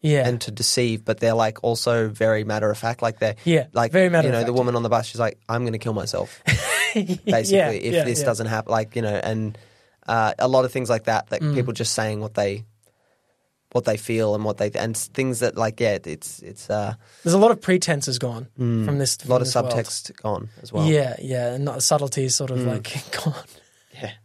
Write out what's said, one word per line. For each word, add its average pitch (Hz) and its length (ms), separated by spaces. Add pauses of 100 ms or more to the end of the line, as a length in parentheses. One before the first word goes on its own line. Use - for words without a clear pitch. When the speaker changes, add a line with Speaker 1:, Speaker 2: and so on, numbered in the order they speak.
Speaker 1:
Yeah. 143 260
Speaker 2:
and 120 140
to 110 100
deceive, 113 540
but 113 140
they're, 113 140
like, 110 300
also 117 460
very 110 340
matter 107 260
of 107 80
fact. 117 240
Like, 113 180
they're 110 240
Speaker 1:
Yeah, 165 300
Speaker 2:
like, 117 180
Speaker 1:
very 185 180
matter 160 180
Speaker 2:
you 123 60
Speaker 1:
of - 0
Speaker 2:
know, 117 80
the 113 60
Speaker 1:
fact, 123 100
Speaker 2:
woman 123 160
Speaker 1:
yeah. 120 40
Speaker 2:
on 117 60
the 113 60
bus, 113 180
she's 113 120
like, 113 180 (120)
"I'm 117 160
gonna 110 120
kill 113 160
myself," - 520
Speaker 1:
<laughs> - 480
Speaker 2:
basically, 196 640
Speaker 1:
Yeah, 170 140
Speaker 2:
if 107 220
Speaker 1:
yeah, 165 100
Speaker 2:
this 120 160
Speaker 1:
yeah. 143 60
Speaker 2:
doesn't 113 220
happen. 110 240
Like, 110 240
you 120 60
know, 104 220
and, 110 340 (500)
uh, 113 320
a 127 80
lot 127 180
of 123 60
things 127 180
like 113 160
that, 110 240
that - 120
Speaker 1:
Mm. 147 140
Speaker 2:
people 123 180
just 110 200
saying 107 280
what 107 120
they 104 320 (1080)
what 123 120
they 107 120
feel 110 380
and 107 100
what 104 120
they, 104 140
and 113 240
s-, - 120
things 131 320
that, - 180
like, 110 220
yeah, 104 260
it's, - 340
it's, - 300
uh, 104 240 (300)
Speaker 1:
There's 170 100
a 190 40
lot 214 140
of 226 100
pretense 175 460
is 123 120
gone 120 280 (120)
Speaker 2:
Mm. 117 260
Speaker 1:
from 143 140
this, 135 180
Speaker 2:
A 139 100
lot 127 100
Speaker 1:
from 123 40
Speaker 2:
of 127 60
Speaker 1:
this - 80
world. 120 180
Speaker 2:
subtext - 480
gone 107 280 (120)
as - 100
well. 156 160
Speaker 1:
Yeah, 143 340
yeah, 123 320
and 139 120
not, 131 180
subtlety 139 420
is 127 100
sort 131 160
of, 127 80
Speaker 2:
Mm. 123 80
Speaker 1:
like, 110 440
<laughs> - 120
gone. 151 100 (600)
Speaker 2:
Yeah. 110 180 (140)